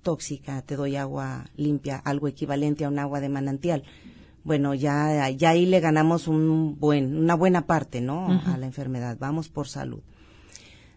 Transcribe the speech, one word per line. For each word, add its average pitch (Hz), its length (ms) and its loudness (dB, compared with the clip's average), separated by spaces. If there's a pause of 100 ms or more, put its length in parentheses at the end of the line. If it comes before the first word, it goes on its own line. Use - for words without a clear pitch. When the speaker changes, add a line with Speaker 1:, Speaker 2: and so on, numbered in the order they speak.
Speaker 1:
tóxica, 139 600 -6
te 143 120 -8
doy 139 200 -4
agua 135 500 -8 (100)
limpia, 143 420 -2
algo 143 300 -2
equivalente 143 580 -2
a 143 40 -2
un 143 80 -2
agua 143 240 -4
de 139 80 -4
manantial, 139 540 -2 (600)
bueno, 143 300 2
ya, 147 560 2
ya 147 220 4
ahí 175 140 6
le 185 140 6
ganamos 160 480 4
un 156 520 2
buen, 147 360 2
una 165 200 4
buena 175 320 4
parte, 139 340 0
¿no? 151 260 -2
Speaker 2:
Ujú. 185 240 2
Speaker 1:
A 131 60 -2
la 131 80 -6
enfermedad. 127 540 -6
Vamos 151 280 -4
por 143 220 -8
salud. 131 320 -8 (960)